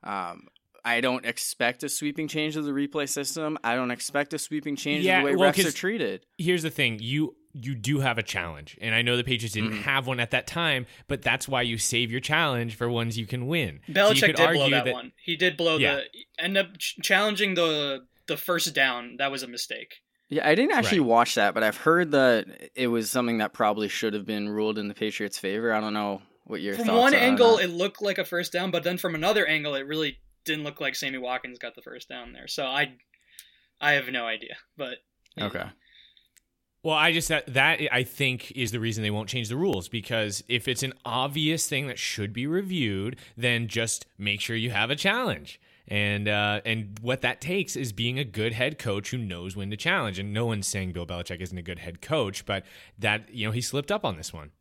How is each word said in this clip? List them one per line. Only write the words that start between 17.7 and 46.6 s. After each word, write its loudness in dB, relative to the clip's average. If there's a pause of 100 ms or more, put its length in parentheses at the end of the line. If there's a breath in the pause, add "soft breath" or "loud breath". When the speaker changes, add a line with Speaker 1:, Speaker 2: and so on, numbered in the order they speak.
Speaker 3:
the -4
first -2
down. 2
That 0
was -6
a -10
mistake. -10 (260)
Speaker 1:
Yeah, 0
I 8
didn't 4
actually 4
Speaker 2:
Right. 4
Speaker 1:
watch 6
that, 4
but 2
I've 2
heard 4
that 4
it 0
was 0
something 0
that -2
probably 2
should -2
have -4
been -4
ruled 0
in -4
the -8
Patriots' -4
favor. -2
I 2
don't -4
know -2 (220)
what -8
your -4
Speaker 3:
From -2
Speaker 1:
thoughts 6
Speaker 3:
one 8
Speaker 1:
are 6
on 6
Speaker 3:
angle, 8
Speaker 1:
that. 4
Speaker 3:
it 0
looked -4
like 0
a 0
first -4
down, -2
but 0
then 0
from -2
another 2
angle, 0
it -4
really -2 (260)
didn't -2
look -8
like -2
Sammy -4
Watkins -6
got -10
the -20
first -16
down -14
there. -16
So -4
I, 0 (840 soft breath)
I 4
have 2
no -2
idea, -6 (200)
but -8 (420)
Speaker 1:
Okay. -4 (1160 soft breath)
Speaker 2:
Well, 0
I 6
just, 0
that, 0
that, 4 (100)
I 2
think, -2
is -2
the -4
reason -2
they 2
won't -2
change -4
the -4
rules, 0
because -2
if 0
it's -2
an -4 (140)
obvious 0
thing -2
that -8
should -4
be -4
reviewed, -2 (220 loud breath)
then 0
just -2 (140)
make -2
sure -4
you -2
have 0
a 2
challenge. -2 (300 soft breath)
And, 0
uh, 2